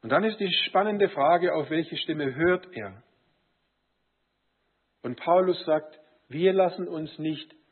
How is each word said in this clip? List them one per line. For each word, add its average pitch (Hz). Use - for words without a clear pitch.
Und 113
dann 185
ist 220
die 190
spannende 202
Frage, 170
auf 214
welche 160
Stimme 147
hört 175
er? 104
Und 123
Paulus 180
sagt, 156
"Wir 170
lassen 180
uns 160
nicht 156